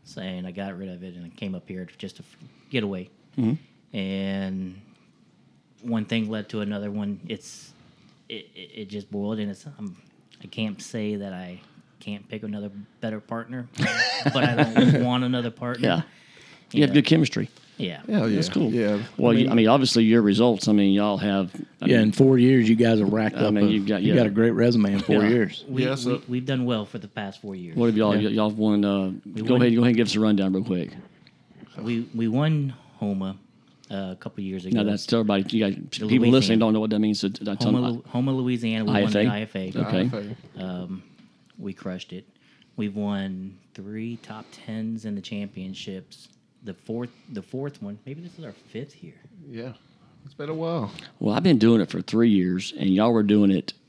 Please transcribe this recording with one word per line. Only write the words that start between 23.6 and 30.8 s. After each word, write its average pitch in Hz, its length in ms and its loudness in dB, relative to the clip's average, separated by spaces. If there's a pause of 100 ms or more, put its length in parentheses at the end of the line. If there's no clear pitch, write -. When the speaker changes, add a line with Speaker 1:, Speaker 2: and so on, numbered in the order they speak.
Speaker 4:
a, - 20 4
Speaker 2:
you've 104 200 0
got, 101 160 -2
Speaker 4:
you 120 60 2
Speaker 2:
yeah. - 100 4
Speaker 4:
got 113 80 4
a 101 40 0
great 113 200 4
resume 117 420 2
in 98 60 0
four 104 240 2
Speaker 2:
Yeah. 107 60 2
Speaker 4:
years. 113 380 0
Speaker 1:
We, 127 180 -2
Speaker 3:
Yes, 127 200 -4
Speaker 1:
we, 123 120 -2
Speaker 3:
sir. - 100 -10
Speaker 1:
we've 127 180 -6
done 131 200 -2
well 113 200 -2
for 110 140 -14
the 101 80 -16
past 98 340 -12
four 98 140 -10
years. 90 200 -12
Speaker 2:
What 117 120 4
have 110 100 2
y'all? 104 180 4
Speaker 4:
Yeah. 104 140 0
Speaker 2:
Y-, 107 60 -2
y'all 107 140 2
have 107 100 -6
won. 104 260 2
Uh, 98 280 -2 (120)
Speaker 1:
We 104 160 -10
Speaker 2:
go 117 120 2
Speaker 1:
won 123 100 4
Speaker 2:
ahead. 120 120 6
Go 120 60 4
ahead 120 60 6
and 123 80 4
give 113 120 2
us 107 80 -4
a 107 40 0
rundown 98 340 2
real 95 100 0
quick. 92 280 -4 (880)